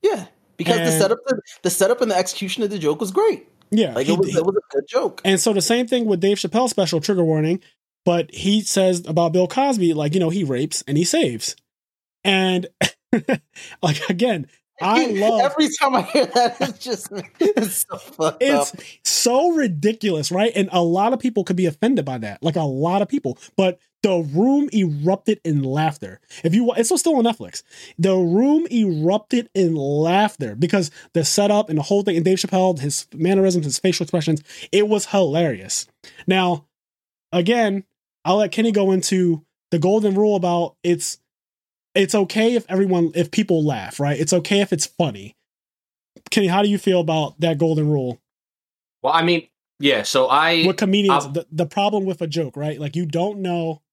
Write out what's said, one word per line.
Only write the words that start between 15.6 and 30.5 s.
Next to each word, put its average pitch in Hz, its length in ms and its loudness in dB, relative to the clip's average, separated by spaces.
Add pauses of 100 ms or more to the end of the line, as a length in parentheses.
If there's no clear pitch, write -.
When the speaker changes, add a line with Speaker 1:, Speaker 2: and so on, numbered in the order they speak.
Speaker 1:
time 269 160 2
I - 80 2
hear 262 240 0
that, 240 340 0
it's 262 180 -4
just, - 340 -10 (120)
<laughs> - 160 -12
it's 339 480 0
so - 100 -10
fucked - 440 -4
Speaker 2:
It's 262 320 2
Speaker 1:
up. - 60 -20 (240)
Speaker 2:
so 269 480 2
ridiculous, 202 800 0
right? 208 220 0
And 196 180 0
a 180 100 2
lot 185 300 2
of 254 60 -2
people 226 260 -2
could 180 120 -2
be 180 100 2
offended 196 380 0
by 131 140 -6
that, 104 240 -10
like, 156 140 0
a 165 60 0
lot 156 400 0
of - 60 -2
people. 139 300 -4 (180)
But 185 220 0 (240)
the 190 140 2
room 214 560 2
erupted 185 720 0
in 147 180 0
laughter. 135 580 -4 (220)
If 165 120 0
you 240 100 4
wa-, 233 140 0
it's 233 100 2 (100)
still 320 180 2
on 233 80 2
Netflix. - 380 -4 (360)
The 185 180 2
room 240 560 2
erupted 208 840 0
in 175 200 2
laughter 151 800 0